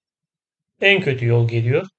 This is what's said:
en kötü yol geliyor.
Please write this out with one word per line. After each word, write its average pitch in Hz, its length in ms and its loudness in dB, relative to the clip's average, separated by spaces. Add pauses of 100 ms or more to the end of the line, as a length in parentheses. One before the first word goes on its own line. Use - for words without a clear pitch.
(800)
en 196 200 4
kötü 123 240 -4
yol 117 220 2
geliyor. 120 400 -2 (120)